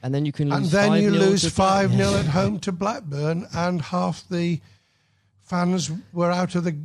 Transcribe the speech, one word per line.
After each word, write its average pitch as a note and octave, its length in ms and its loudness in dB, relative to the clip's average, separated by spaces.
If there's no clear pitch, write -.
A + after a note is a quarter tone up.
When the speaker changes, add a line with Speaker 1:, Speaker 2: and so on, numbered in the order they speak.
Speaker 1:
And B2+ 120 -4
then D3 120 0
you C#3+ 60 -2
can C#3+ 200 -2
Speaker 2:
And C#3+ 100 0
Speaker 1:
lose E3 100 0
Speaker 2:
then G3+ 220 4
you G3+ 160 4
Speaker 1:
five - 20 4
nil G3 180 4
Speaker 2:
lose G3 120 2
Speaker 1:
to E3 80 0
Speaker 2:
five F#3+ 420 2
nil G3 180 4
Speaker 1:
Brighton. F#3 160 0
<laughs> - 20 0
Speaker 2:
at C#3+ 40 0
home G3 280 0
to G3 120 -6
Blackburn, E3+ 800 -4
and F3 260 -2
half F3+ 480 -4
the E3+ 320 -2
fans F3 480 -2
were F3 180 0
out F3+ 240 -2
of F3 100 -2
the E3 200 -2